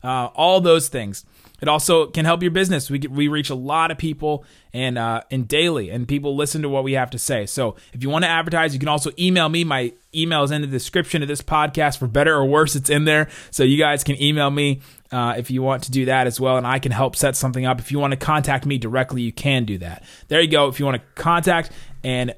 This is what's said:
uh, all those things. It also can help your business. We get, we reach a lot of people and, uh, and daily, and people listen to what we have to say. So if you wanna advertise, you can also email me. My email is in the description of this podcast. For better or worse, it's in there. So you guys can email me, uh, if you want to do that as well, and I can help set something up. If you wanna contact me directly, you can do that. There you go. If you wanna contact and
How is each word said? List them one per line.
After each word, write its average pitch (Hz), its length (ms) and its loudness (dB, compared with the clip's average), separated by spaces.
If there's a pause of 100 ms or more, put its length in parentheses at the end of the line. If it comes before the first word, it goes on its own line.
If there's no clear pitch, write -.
uh, 127 320 -4
all 185 260 4
those 165 280 6
things. 104 360 -8 (360)
It 143 60 -2
also 156 400 4
can 160 160 -2
help 170 180 2
your 180 100 0
business. 180 380 0
We 139 100 -2
get, 139 120 -6
we 147 160 0
reach 151 220 -2
a 139 60 -6
lot 151 360 0
of 156 60 -8
people 151 480 -4 (280)
and, 123 240 -4
uh, 113 320 -4
and 131 160 -2
daily, 147 440 0
and 120 180 -6
people 143 300 -2
listen 147 240 -2
to 147 80 -4
what 135 160 0
we 135 80 -2
have 131 160 -2
to 123 100 -10
say. 113 280 -4
So 120 280 -4 (160)
if 123 100 -10
you 135 80 -4
wanna 165 180 0
advertise, 165 460 0
you 135 60 -4
can 147 80 -2
also 151 320 -2
email 175 300 4
me. 170 160 0
My 127 260 -2 (240)
email 160 280 0
is 143 80 0
in 151 100 -2
the 147 60 -4
description 151 540 -2
of 139 60 -4
this 143 140 -6
podcast. 151 560 0
For 127 100 -4
better 147 260 4
or 139 120 2
worse, 147 320 4
it's 135 120 -6
in 147 140 2
there. 151 240 4 (240)
So 143 120 2
you 135 140 6
guys 147 280 2
can 139 160 -2
email 147 280 2
me, 143 300 0 (320)
uh, 120 260 -2
if 120 140 -6
you 127 100 -2
want 131 220 -2
to 131 80 -10
do 131 140 0
that 131 220 2
as 120 120 -4
well, 131 160 2
and 123 100 0
I 131 140 0
can 131 140 -2
help 127 240 0
set 135 180 2
something 127 300 -2
up. 127 140 0
If 113 120 -10
you 143 80 -2
wanna 139 160 0
contact 143 500 0
me 139 120 0
directly, 127 440 -2
you 113 120 -4
can 131 320 0
do 101 140 -6
that. 85 240 -14 (260)
There 151 100 2
you 170 80 4
go. 147 220 4
If 131 100 -8
you 143 60 0
wanna 131 180 -2 (120)
contact 170 560 0 (340)
and 123 320 -2